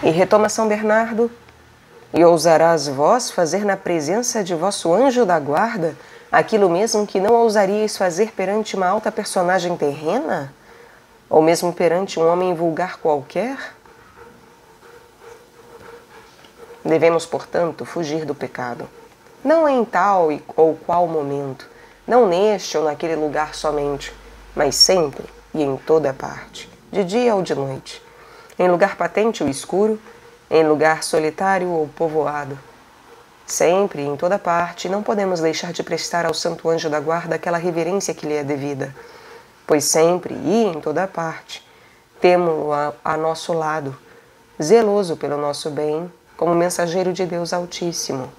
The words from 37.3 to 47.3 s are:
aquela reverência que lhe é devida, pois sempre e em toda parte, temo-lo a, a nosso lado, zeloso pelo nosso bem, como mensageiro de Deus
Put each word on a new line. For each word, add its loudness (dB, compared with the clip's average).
aquela -2
reverência -2
que -10
lhe -2
é -2
devida, -6
pois 4
sempre 2
e 2
em -4
toda -2
parte, -10
temo-lo 4
a, -2
a -2
nosso -4
lado, -4
zeloso 4
pelo -4
nosso -4
bem, -4
como 2
mensageiro 0
de -2
Deus -6